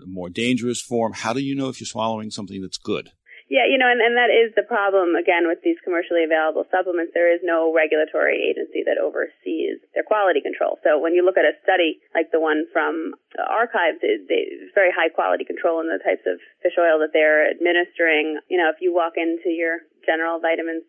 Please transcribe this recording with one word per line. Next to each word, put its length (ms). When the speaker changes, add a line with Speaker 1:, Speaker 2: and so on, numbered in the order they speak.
Speaker 1:
a 20
more 240
dangerous 500
form? 340
How 180
do 80
you 160
know 120
if 120
you're 60
swallowing 440
something 320
that's 160
good? 320
Speaker 2:
Yeah, 240
you 80
know, 100
and, 140
and 160
that 160
is 240
the 80
problem, 560
again, 240
with 160
these 240
commercially 400
available 480
supplements. 400
There 160
is 160
no 320
regulatory 640
agency 480
that 80
oversees 960
their 100
quality 380
control. 400
So 160
when 160
you 80
look 160
at 80
a 160
study 400
like 160
the 80
one 320
from 400
the 80
archives, 560
it, 320
they, 160
it's 240
very 180
high 220
quality 320
control 400
in 80
the 80
types 240
of 160
fish 160
oil 240
that 80
they're 320
administering. 1040
You 80
know, 160
if 80
you 160
walk 240
into 320
your 320
general 340
vitamin 480